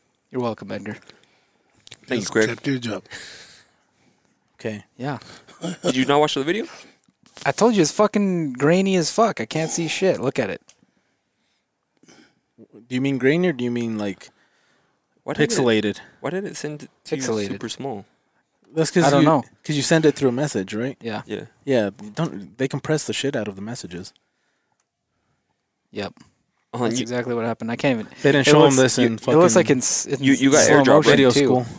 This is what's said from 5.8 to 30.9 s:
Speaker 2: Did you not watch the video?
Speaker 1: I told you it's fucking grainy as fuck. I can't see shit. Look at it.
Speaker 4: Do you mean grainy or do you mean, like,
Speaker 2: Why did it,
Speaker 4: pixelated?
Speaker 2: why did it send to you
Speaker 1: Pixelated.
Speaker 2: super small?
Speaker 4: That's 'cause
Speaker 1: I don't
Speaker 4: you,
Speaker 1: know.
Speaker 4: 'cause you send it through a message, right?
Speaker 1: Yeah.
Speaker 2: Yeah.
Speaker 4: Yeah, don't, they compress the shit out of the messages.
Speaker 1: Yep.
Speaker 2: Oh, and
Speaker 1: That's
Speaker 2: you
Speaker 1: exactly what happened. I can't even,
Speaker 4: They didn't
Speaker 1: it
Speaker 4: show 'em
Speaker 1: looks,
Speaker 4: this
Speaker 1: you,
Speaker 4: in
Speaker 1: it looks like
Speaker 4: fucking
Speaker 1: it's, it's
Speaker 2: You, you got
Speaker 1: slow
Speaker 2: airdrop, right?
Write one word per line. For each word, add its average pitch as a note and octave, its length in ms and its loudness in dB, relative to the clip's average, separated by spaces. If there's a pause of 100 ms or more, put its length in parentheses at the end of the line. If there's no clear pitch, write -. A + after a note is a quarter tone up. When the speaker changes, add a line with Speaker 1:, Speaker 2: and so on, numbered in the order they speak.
Speaker 2:
Did D3 120 -2
you C3 100 0
not C#3+ 140 6
watch D3+ 140 2
the C#3 100 -2
video? G3+ 220 -4 (800)
Speaker 1:
I C#3 80 -2
told A3+ 240 2
you F#3 40 4
it's D3 120 2
fucking F#3+ 600 0
grainy F3+ 440 2
as D#3+ 120 0
fuck. - 300 0
I A2+ 60 -6
can't D#3 260 -6
see E3+ 160 -4
shit. F3+ 320 0
Look B2+ 180 -4
at G#2+ 120 -2
it. - 120 -10 (2000)
Speaker 4:
Do A#2 380 -16
you B2+ 40 -2
mean C#3 200 -2
grainy D#3+ 280 2
or E3 60 0
do B2 100 -6
you A#2+ 80 -2
mean, A#2 260 -4
like, G2+ 340 -8 (920)
Speaker 2:
Why C3+ 100 -10
did D3+ 100 0
it, - 120 0
Speaker 4:
pixelated? A2 440 0 (200)
Speaker 2:
why C3+ 120 -8
did F#3+ 120 -6
it - 140 -12
send D3+ 240 -10 (240)
to D#3+ 100 -6
you C3+ 60 -8
Speaker 1:
Pixelated. A2 260 -4
Speaker 2:
super G2+ 220 -10
small? A#2 360 -10 (680)
Speaker 4:
That's D#3+ 160 0
'cause F3 120 2
Speaker 1:
I C#3+ 80 4
don't C#3 100 4
Speaker 4:
you, D3 60 6
Speaker 1:
know. D3+ 160 2 (200)
Speaker 4:
'cause D3+ 120 -6
you C#3+ 80 -2
send D#3+ 220 2
it D3 100 4
through C#3 140 0
a A#2+ 40 0
message, A#2+ 400 -4
right? A#2+ 260 -6
Speaker 1:
Yeah. A2 260 -10
Speaker 2:
Yeah. G#2+ 200 -10 (180)
Speaker 4:
Yeah, A#2+ 260 0 (260)
don't, G2 420 -8
they C3 100 -2
compress D3 380 -4
the A2 80 -6
shit C3+ 220 -4
out G#2+ 120 -6
of G2 80 -10
the F#2+ 60 -16
messages. F#2 520 -14 (1800)
Speaker 1:
Yep. G2+ 220 -10 (600)
Speaker 2:
Oh, A#2 100 -8
and - 80 0
Speaker 1:
That's A#2+ 80 -4
Speaker 2:
you A#2+ 40 -4
Speaker 1:
exactly A#2+ 320 -4
what A2+ 100 -4
happened. A2+ 260 -6
I A#2+ 40 -4
can't B2 240 -2
even, - 120 -12 (120)
Speaker 4:
They C#3+ 80 4
didn't C#3 160 2
Speaker 1:
it D3 40 6
Speaker 4:
show D3+ 60 8
'em C#3+ 180 6
Speaker 1:
looks, - 20 4
Speaker 4:
this C3 200 4
Speaker 1:
you, B2 80 4
Speaker 4:
in A#2 80 0
Speaker 1:
it G#2+ 140 -8
looks D#3+ 280 6
like F3+ 120 4
Speaker 4:
fucking C#3 100 4
Speaker 1:
it's, - 300 -4
it's C#3 140 -6
Speaker 2:
You, C#3 120 4
you C3+ 180 4
got C#3+ 140 6
Speaker 1:
slow - 120 8
Speaker 2:
airdrop, C3+ 100 6
right? B2+ 80 6